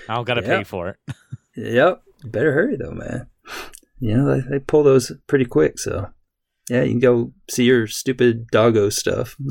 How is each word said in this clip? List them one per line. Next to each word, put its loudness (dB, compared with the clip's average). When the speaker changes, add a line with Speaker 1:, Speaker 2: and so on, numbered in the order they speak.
Speaker 1:
I -4
don't -4
gotta -2
Speaker 2:
Yep. 0
Speaker 1:
pay -4
for -8
it. -14
Speaker 2:
Yep. 0
Better -2
hurry 0
though, -10
man. -10
You 0
know, 2
they, -
they -2
pull 2
those 4
pretty 2
quick, 0
so -6
yeah, 0
you 0
can 0
go 2
see 0
your 4
stupid -2
doggo 4
stuff. -4